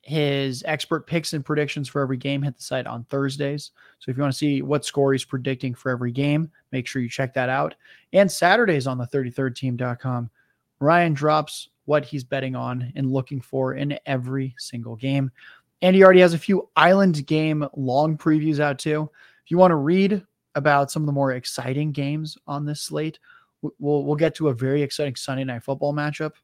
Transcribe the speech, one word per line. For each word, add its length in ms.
His 640
expert 400
picks 260
and 120
predictions 440
for 140
every 140
game 260
hit 140
the 60
site 240
on 180
Thursdays. 680
So 100
if 60
you 40
wanna 120
see 280
what 240
score 280
he's 120
predicting 500
for 160
every 220
game, 380
make 140
sure 140
you 80
check 260
that 140
out. 260
And 180
Saturdays 560
on 120
the 80
thirty-third 500
team 200
dot 240
com, 280
Ryan 340
drops 540
what 200
he's 200
betting 320
on 400
and 160
looking 280
for 340
in 300
every 540
single 380
game. 340
And 140
he 80
already 160
has 140
a 40
few 380
Island 500
game 480
long 440
previews 420
out 180
too. 300
If 60
you 80
wanna 180
read 480
about 360
some 120
of 40
the 60
more 200
exciting 600
games 440
on 200
this 140
slate, 380
w-, 160
we'll, 260
we'll 120
get 180
to 140
a 60
very 280
exciting 340
Sunday 280
Night 180
Football 320
matchup. 380